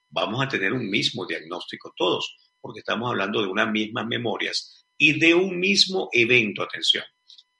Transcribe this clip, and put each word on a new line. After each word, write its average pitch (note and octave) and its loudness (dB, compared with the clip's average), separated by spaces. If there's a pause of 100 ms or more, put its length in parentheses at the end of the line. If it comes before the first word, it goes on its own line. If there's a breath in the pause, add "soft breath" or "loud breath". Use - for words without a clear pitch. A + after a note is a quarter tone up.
vamos G2 -2
a C3 -2
tener F#2+ 0
un A#2 -4
mismo G2+ 0
diagnóstico E2 -10
todos, - -2 (220 soft breath)
porque - -14
estamos G#2+ -2
hablando G#2+ 0
de G2+ 0
unas G#2+ -2
mismas G#2+ -2
memorias A2+ -6 (120)
y D3+ 4
de E3 6
un F3+ 2
mismo F#3 2
evento, A2+ 2
atención, - -2 (540 loud breath)